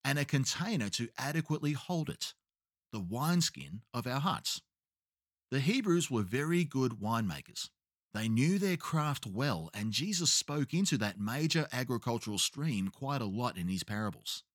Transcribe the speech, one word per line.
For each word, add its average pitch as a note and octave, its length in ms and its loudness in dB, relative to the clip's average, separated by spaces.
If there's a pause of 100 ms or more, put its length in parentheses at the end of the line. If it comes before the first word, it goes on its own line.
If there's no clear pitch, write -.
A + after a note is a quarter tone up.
and C#3 160 2
a C#3 60 0
container C#3+ 640 0
to A#2 180 -2 (100)
adequately D3 540 0
hold D3+ 380 -2
it, - 240 -6 (580)
the A2 80 -6
wineskin G#2 800 0 (120)
of B2 120 -2
our B2+ 140 0
hearts. - 420 -2 (920)
The C3 80 2
Hebrews F3 500 2
were A2+ 140 2
very D3 400 2
good C3 300 0
winemakers. G#2 760 -2 (440)
They A2 140 0
knew C3+ 300 4
their F#3 200 2
craft D3+ 500 0
well, G2 460 0
and G#2+ 180 -2
Jesus E3+ 400 2
spoke - 420 0
into E3+ 240 2
that G#2 220 0
major C#3+ 520 0
agricultural A#2 680 -2
stream A#2 500 0
quite C#3 320 -4
a A2 40 -2
lot G#2 320 -2
in F2 100 -2
his F#2 160 0
parables. - 600 -6 (120)